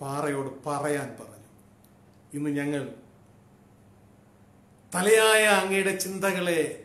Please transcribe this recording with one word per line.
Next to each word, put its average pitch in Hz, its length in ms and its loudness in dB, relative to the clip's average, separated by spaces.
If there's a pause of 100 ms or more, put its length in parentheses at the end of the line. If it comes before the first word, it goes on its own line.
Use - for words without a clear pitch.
പാറയോട് 139 480 -4 (160)
പറയാൻ 143 420 -4 (120)
പറഞ്ഞു. - 300 -20 (880)
ഇന്ന് 147 220 -4
ഞങ്ങൾ 143 240 -4 (2000)
തലയായ 214 480 6 (160)
അങ്ങയുടെ 190 340 0 (100)
ചിന്തകളെ 185 560 -2 (240)